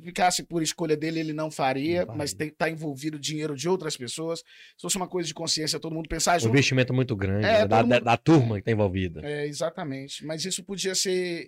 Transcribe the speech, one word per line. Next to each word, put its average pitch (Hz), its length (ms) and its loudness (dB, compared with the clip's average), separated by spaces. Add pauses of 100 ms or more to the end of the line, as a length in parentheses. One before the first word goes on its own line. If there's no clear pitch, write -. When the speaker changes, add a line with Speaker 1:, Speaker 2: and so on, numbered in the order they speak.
Speaker 1:
ficasse 175 400 0
por 165 200 -2
escolha 156 340 0
dele, 160 220 -4
ele 156 120 -4
não 156 200 -6
faria, 151 520 0
Speaker 2:
Não 117 120 -8
Speaker 1:
mas 147 160 -4
Speaker 2:
faria. 156 160 -6
Speaker 1:
tem, 151 100 -14
tá 165 140 0
envolvido 151 480 -8
dinheiro 151 360 -4
de 139 140 -4
outras 180 260 -2
pessoas, 160 440 -6
se - 420 -20
fosse 175 160 -2
uma 180 100 -4
coisa 175 200 -4
de 151 80 -6
consciência, 156 440 -2
todo 165 140 -8
mundo 160 160 -6
pensar 175 280 2
Speaker 2:
Um - 20 -2
Speaker 1:
junto. 113 100 2
Speaker 2:
investimento 131 420 4
muito 127 240 2
grande, 98 300 0
Speaker 1:
É, 214 140 6
Speaker 2:
né, 101 80 4
da, 110 100 4
Speaker 1:
todo 117 120 6
Speaker 2:
da, 123 60 8
Speaker 1:
mundo 120 80 4
Speaker 2:
da 117 140 4
turma 127 400 6
que 95 80 -8
tá 117 60 2
envolvida. 92 520 0
Speaker 1:
É, 147 220 -4
exatamente, 143 800 -8
mas 156 180 -6
isso 185 200 -6
podia 190 320 -4
ser, 180 520 -2